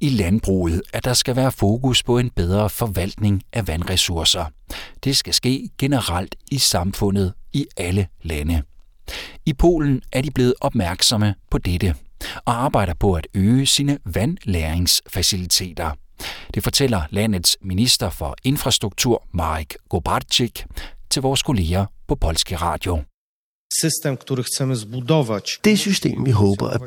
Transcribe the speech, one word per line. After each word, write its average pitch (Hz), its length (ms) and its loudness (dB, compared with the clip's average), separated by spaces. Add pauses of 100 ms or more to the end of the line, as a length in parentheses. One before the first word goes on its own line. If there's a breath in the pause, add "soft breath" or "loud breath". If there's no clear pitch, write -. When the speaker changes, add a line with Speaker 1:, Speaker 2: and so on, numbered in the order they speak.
Speaker 1:
i 147 80 0
landbruget, 95 760 2 (100)
at - 120 -4
der 127 100 2
skal 123 220 0
være 131 160 2
fokus 120 500 2
på 123 160 2
en 123 120 0
bedre 98 400 2
forvaltning 98 720 0 (100)
af 107 160 -4
vandressourcer. 87 760 0 (600 loud breath)
Det 135 120 2
skal - 180 -2
ske 131 440 0
generelt 101 580 0 (140)
i 139 80 0
samfundet 98 760 2 (200)
i 139 140 0 (100)
alle 92 300 0 (160)
lande. 80 400 0 (840 loud breath)
I 156 60 2
Polen 147 500 4 (100)
er 131 100 0
de 147 80 -2
blevet 127 300 4
opmærksomme 107 760 2 (160)
på - 80 0
dette 87 360 0 (500 loud breath)
og 120 200 0
arbejder 95 300 2
på 101 180 2
at 80 220 -2
øge 117 320 4
sine 143 380 2
vandlæringsfaciliteter. 87 1900 -2 (640 loud breath)
Det - 80 -2
fortæller 135 480 2
landets 101 520 0
minister 98 480 0
for 73 340 -8
infrastruktur, 127 880 0
Marek 78 420 -4 (140)
Gobarczyk, - 760 -2 (440 loud breath)
til 139 120 -2
vores 135 200 0
kolleger 92 440 2 (220)
på 147 60 2
Polski 87 420 -2
Radio. 82 460 -2 (2500)
Speaker 2:
Det 214 140 6
system, 175 480 0
vi 135 40 4
håber 101 380 4
at 117 180 -2